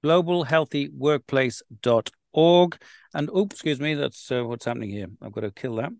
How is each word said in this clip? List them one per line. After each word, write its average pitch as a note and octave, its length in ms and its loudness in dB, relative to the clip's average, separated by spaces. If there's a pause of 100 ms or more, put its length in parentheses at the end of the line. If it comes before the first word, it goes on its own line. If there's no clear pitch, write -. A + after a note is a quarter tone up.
Global E3+ 420 2
healthy D3 460 0
workplace C3+ 720 0 (200)
dot A#2 280 2 (240)
org. F3 440 6 (360)
And, D3+ 180 -4
oh, G3 140 0
excuse D3+ 340 -4
me, D3+ 140 -2
that's, C#3+ 380 -6
uh, B2 120 -2
what's A#2 220 -8
happening A#2 240 -6
here. G2+ 180 -8 (140)
I've G#2 100 -14
got G#2+ 100 -8
to G#2 100 -6
kill A#2 240 -8
that. A#2+ 240 -6